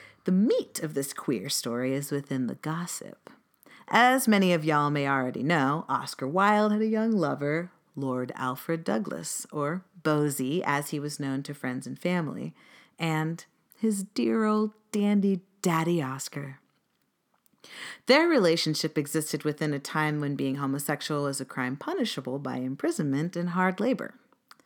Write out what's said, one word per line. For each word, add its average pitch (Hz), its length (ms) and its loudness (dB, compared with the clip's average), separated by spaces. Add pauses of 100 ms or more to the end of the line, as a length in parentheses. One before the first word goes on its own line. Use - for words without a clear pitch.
(240)
The 185 80 2
meat 240 500 2
of 156 120 -6
this 139 200 -4
queer 120 340 -2
story 127 460 -2
is 143 160 -4
within 139 380 -2
the - 80 -6
gossip. - 760 -8 (580)
As 254 380 6
many 196 260 6
of 160 120 2
y'all 147 260 4
may 143 180 0
already 127 360 0
know, 151 440 2
Oscar 131 380 -4
Wilde 208 460 4
had 214 100 2
a 220 40 2
young 220 260 0
lover, 151 580 0 (240)
Lord 127 400 -4
Alfred 139 500 -4
Douglas, - 680 -4
or 156 320 -4 (180)
Bosie, 147 640 0
as 143 260 -2
he 151 80 -4
was 147 220 -8
known 135 240 -4
to 143 100 -12
friends 131 320 -8
and 131 120 -10
family, 165 540 -4 (460)
and 160 460 -2 (340)
his 208 240 0
dear 226 420 0
old 214 280 2 (180)
dandy 202 500 2 (220)
daddy 165 400 2
Oscar. 135 560 -8 (1500)
Their 294 200 8
relationship 165 720 4
existed 151 460 -2
within 151 280 0
a 143 60 -2
time 151 420 0
when 143 140 -2
being 135 220 -2
homosexual 143 680 -2
was 139 180 -2
a 135 60 -6
crime 127 300 -4
punishable 147 640 -4
by 131 160 -6
imprisonment 143 800 -2
and 175 140 -2
hard 185 280 2
labor. 240 360 -2 (520)